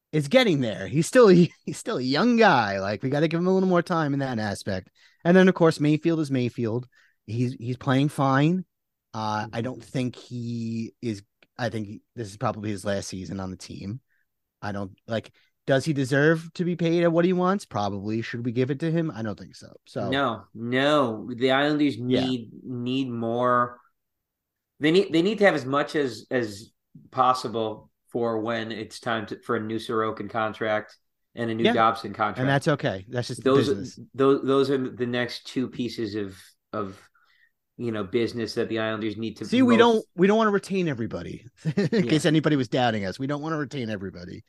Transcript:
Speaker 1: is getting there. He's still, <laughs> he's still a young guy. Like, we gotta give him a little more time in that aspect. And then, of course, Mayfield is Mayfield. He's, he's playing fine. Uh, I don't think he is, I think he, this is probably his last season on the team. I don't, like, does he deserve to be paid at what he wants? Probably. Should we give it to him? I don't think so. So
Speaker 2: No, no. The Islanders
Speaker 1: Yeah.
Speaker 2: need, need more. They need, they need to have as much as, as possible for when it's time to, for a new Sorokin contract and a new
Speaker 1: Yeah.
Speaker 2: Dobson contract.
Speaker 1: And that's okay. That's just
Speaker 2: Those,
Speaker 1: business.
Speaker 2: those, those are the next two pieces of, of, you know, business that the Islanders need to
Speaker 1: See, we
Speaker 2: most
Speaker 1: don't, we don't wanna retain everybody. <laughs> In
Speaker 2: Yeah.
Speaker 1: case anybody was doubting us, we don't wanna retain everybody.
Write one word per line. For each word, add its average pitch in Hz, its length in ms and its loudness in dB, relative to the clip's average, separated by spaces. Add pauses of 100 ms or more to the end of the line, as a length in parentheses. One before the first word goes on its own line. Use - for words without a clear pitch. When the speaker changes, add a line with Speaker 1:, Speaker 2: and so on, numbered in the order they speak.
(120)
Speaker 1:
is 151 160 0
getting 220 340 4
there. 98 260 -4
He's 156 200 0
still, 247 200 8
<laughs> 180 380 8
he's 165 120 -8
still - 200 -6
a 131 60 -2
young 165 340 4
guy. 120 420 6
Like, 98 240 -2
we 131 60 0
gotta 147 180 2
give 165 120 0
him 180 80 0
a 190 60 4
little 190 160 2
more 175 120 4
time 160 320 0
in 139 60 -2
that 131 200 -2
aspect. 98 500 -4 (340)
And 175 120 6
then, 185 120 8
of 185 80 4
course, 160 240 4
Mayfield 156 400 2
is 147 100 -2
Mayfield. 123 580 -2 (380)
He's, 123 280 -4
he's 123 240 -8
playing 139 320 2
fine. 143 560 2 (480)
Uh, 107 400 -4
I 117 80 -4
don't 127 220 -8
think 127 340 -4
he 117 840 -8
is, 104 220 -6 (340)
I 117 120 -2
think 107 180 -8
he, 107 140 -16 (140)
this 117 120 -10
is 98 100 -16
probably 107 320 -4
his 101 140 -6
last 101 240 -4
season 95 320 -10
on 95 100 -8
the 92 80 -10
team. 92 440 -12 (600)
I 104 120 -8
don't, 101 180 -8 (160)
like, 113 240 -6 (340)
does 135 200 2
he 160 80 0
deserve 143 600 2
to 180 100 -2
be 175 100 -2
paid 170 280 0
at 170 100 4
what 170 100 4
he 180 80 4
wants? 180 340 0
Probably. 101 560 -4
Should 120 240 -8
we 127 60 -2
give 127 200 0
it 143 100 -4
to 165 100 -2
him? 160 240 0
I 113 60 -8
don't 107 180 -6
think 82 160 -18
so. - 160 -20 (140)
So 104 240 -6
Speaker 2:
No, 127 340 -2 (100)
no. 120 800 0
The 127 180 0
Islanders 143 440 2
Speaker 1:
Yeah. 127 300 0
Speaker 2:
need, 127 240 -4 (120)
need 127 480 -4
more. 120 720 0 (1000)
They 156 100 2
need, 180 220 2
they 165 80 4
need 202 180 0
to 202 60 4
have 180 100 6
as 127 100 -4
much 143 300 -2
as, 123 340 -4
as 110 420 -4 (400)
possible 117 800 0 (200)
for 117 300 -2
when 113 320 -4
it's 107 280 -12
time 113 260 -4
to, 104 160 -10
for 117 160 -4
a - 20 -2
new 107 180 -6
Sorokin 110 520 -4
contract 107 680 -4 (380)
and 117 140 -4
a 113 40 -2
new 113 120 0
Speaker 1:
Yeah. 226 80 4
Speaker 2:
Dobson 113 400 2
contract. 104 260 -2
Speaker 1:
And 131 100 0
that's 139 180 2
okay. 120 420 -2
That's 123 180 -4
just - 160 -10
Speaker 2:
Those, 131 240 4
Speaker 1:
business. 98 320 -6 (140)
Speaker 2:
those, 139 300 4
those 135 260 2
are 139 80 2 (120)
the 123 160 -6
next 120 420 -4
two 127 200 -4
pieces 107 480 -6
of, 98 220 -6 (340)
of, 98 260 -8 (800)
you 120 140 -6
know, 107 140 -4
business 113 480 -2
that 113 160 -2
the 110 100 -4
Islanders 110 380 -4
need 110 200 -8
to 110 80 -10
Speaker 1:
See, 240 160 2
we 240 140 6
Speaker 2:
most 220 40 4
Speaker 1:
don't, 233 260 2 (100)
we 180 120 4
don't 214 100 4
wanna 220 140 2
retain 190 360 -2
everybody. 107 580 -6 (160)
<laughs> 156 140 -4
In 196 160 0
Speaker 2:
Yeah. 226 120 2
Speaker 1:
case 151 220 2
anybody 156 300 4
was 131 140 0
doubting 117 360 0
us, 92 140 -6
we 135 80 -4
don't 147 140 -6
wanna 160 160 -4
retain 127 320 -6
everybody. 92 600 -10